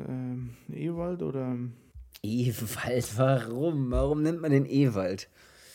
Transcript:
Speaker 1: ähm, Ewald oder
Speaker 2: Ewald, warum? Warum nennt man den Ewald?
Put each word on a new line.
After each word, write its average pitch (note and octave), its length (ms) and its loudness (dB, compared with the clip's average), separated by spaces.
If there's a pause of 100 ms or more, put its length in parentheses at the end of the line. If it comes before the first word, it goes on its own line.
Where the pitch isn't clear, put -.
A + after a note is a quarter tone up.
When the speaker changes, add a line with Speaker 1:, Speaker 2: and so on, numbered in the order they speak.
Speaker 1:
ähm, B2+ 420 -6 (240)
Ewald E3+ 480 -4
oder C3 340 -2 (640)
Speaker 2:
Ewald, A#2 960 -2
warum? C3 720 2
Warum D3 320 2
nennt E3 180 2
man D#3 120 0
den C#3 140 8
Ewald? G2+ 600 2 (460)